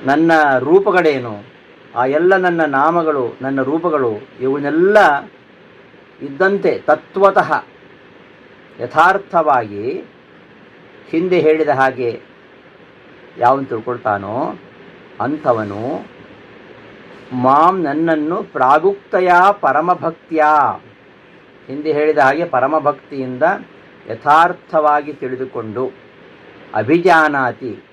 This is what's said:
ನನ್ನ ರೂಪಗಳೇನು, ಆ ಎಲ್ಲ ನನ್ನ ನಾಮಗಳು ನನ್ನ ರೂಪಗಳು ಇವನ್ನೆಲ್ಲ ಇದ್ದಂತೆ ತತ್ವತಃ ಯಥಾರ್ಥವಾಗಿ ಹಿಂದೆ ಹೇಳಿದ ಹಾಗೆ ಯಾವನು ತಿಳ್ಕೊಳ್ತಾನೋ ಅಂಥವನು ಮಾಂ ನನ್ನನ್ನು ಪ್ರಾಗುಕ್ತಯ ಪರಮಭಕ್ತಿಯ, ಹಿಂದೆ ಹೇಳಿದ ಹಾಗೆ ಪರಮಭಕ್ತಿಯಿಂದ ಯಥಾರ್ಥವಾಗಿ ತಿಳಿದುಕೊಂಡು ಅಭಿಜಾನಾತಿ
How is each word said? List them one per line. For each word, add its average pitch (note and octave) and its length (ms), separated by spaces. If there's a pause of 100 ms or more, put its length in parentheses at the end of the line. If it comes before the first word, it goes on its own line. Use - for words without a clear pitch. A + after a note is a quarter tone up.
ನನ್ನ D3+ 280 (260)
ರೂಪಗಳೇನು, C#3+ 920 (460)
ಆ B2 100
ಎಲ್ಲ E3+ 300
ನನ್ನ F3 280
ನಾಮಗಳು D3 800
ನನ್ನ C3+ 200
ರೂಪಗಳು C#3 680 (120)
ಇವನ್ನೆಲ್ಲ D3 580 (1200)
ಇದ್ದಂತೆ E3+ 560
ತತ್ವತಃ F3+ 880 (1160)
ಯಥಾರ್ಥವಾಗಿ D3 1200 (1040)
ಹಿಂದೆ F3 320
ಹೇಳಿದ D#3 280
ಹಾಗೆ C3 540 (1160)
ಯಾವನು C3 260
ತಿಳ್ಕೊಳ್ತಾನೋ A2+ 920 (640)
ಅಂಥವನು A#2+ 840 (1300)
ಮಾಂ D3 500
ನನ್ನನ್ನು D#3+ 600
ಪ್ರಾಗುಕ್ತಯ F3+ 880 (220)
ಪರಮಭಕ್ತಿಯ, D#3+ 920 (1200)
ಹಿಂದೆ D3 260
ಹೇಳಿದ D3 260
ಹಾಗೆ C#3+ 260
ಪರಮಭಕ್ತಿಯಿಂದ C#3 1000 (680)
ಯಥಾರ್ಥವಾಗಿ D3+ 1000
ತಿಳಿದುಕೊಂಡು B2+ 800 (840)
ಅಭಿಜಾನಾತಿ C3+ 1080 (100)